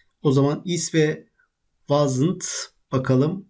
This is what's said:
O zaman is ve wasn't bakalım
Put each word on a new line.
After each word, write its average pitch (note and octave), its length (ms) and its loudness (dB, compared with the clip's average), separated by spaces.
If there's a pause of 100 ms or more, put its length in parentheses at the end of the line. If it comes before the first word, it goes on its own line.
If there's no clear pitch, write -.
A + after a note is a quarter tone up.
(220)
O D3+ 100 2
zaman C#3 340 2
is E3+ 280 -4
ve D#3 340 0 (520)
wasn't C#3+ 640 0 (460)
bakalım C3 580 0